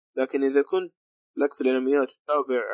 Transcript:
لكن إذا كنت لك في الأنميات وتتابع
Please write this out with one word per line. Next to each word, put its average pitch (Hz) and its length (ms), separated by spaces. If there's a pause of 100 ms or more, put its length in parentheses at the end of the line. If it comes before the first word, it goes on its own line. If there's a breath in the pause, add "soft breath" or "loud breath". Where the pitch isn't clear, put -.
(160)
لكن 135 280
إذا 139 180
كنت 185 320 (420)
لك 143 180
في - 60
الأنميات 131 480
وتتابع 131 540 (100)